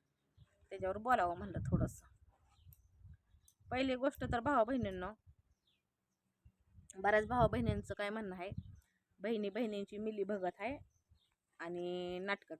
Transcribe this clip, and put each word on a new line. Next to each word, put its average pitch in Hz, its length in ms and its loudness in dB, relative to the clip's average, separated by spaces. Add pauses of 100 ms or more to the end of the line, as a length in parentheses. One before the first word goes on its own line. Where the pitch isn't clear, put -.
(720)
त्याच्यावर 190 260 -2
बोलावं 185 420 2
म्हणलं 190 200 -6
थोडंसं. - 480 0 (1600)
पहिली 262 240 0
गोष्ट 262 380 -2
तर 240 80 2
भावा 247 240 4
बहिणींनो, 202 420 0 (1900)
बऱ्याच 214 280 4
भावा 240 200 6
बहिणींचं 208 480 0
काय 202 160 -4
म्हणणं 208 260 -6
आहे, 185 140 -8 (720)
बहिणी 214 280 0
बहिणींची 208 500 -2
मिली 214 260 -2
भगत 190 360 -2
आहे 254 180 -4 (800)
आणि 175 600 -4
नाटकं 196 420 -4